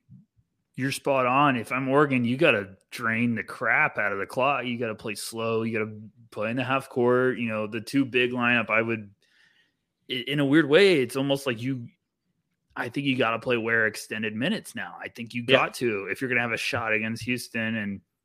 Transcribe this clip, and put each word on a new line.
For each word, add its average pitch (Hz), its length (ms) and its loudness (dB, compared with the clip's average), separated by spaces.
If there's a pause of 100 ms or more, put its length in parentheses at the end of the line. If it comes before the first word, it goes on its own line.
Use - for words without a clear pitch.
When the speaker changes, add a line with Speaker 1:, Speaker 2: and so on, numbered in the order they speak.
(760)
Speaker 1:
you're 135 160 -4
spot 135 340 0
on. 135 300 6
If 110 160 -4
I'm 131 160 -2
Oregon, 135 360 4
you 123 120 0
gotta 107 400 2 (140)
drain 117 440 0
the 101 80 -2
crap 127 560 0
out 101 140 0
of 98 60 -4
the 95 80 -6
clock. 131 380 0
You 120 140 -4
gotta 113 160 -4
play 104 220 -10
slow. 113 460 -4
You 113 160 -2
gotta 107 140 -4 (380)
play 110 200 -4
in 120 60 -4
the 135 60 -2
half 131 260 -2
court. 123 500 2
You 117 100 -4
know, 110 180 -4
the 107 140 -6
two 139 240 0
big 123 260 0
lineup, 120 400 0
I 110 100 2
would, 113 300 -2 (1000)
i-, 123 200 -6
in 143 100 -2
a 143 80 2
weird 143 220 4
way, 170 340 6
it's 120 140 -4
almost 139 320 0
like 113 120 -2
you, 123 280 -6 (880)
I 127 120 -2
think 143 180 -4
you 131 120 2
gotta 113 220 2
play 123 160 0
Ware 113 320 2
extended 110 480 -6
minutes 160 400 -4
now. 90 260 -10
I 101 60 -10
think 113 260 -14
you 120 140 -8
Speaker 2:
Yeah. 131 80 8
Speaker 1:
got 147 180 2
to, 104 380 -2
if - 80 -8
you're 127 100 -4
gonna 120 120 0
have 120 100 -2
a 110 40 -2
shot 117 360 -4
against 113 320 -4
Houston, 117 500 -4
and 101 260 -6 (240)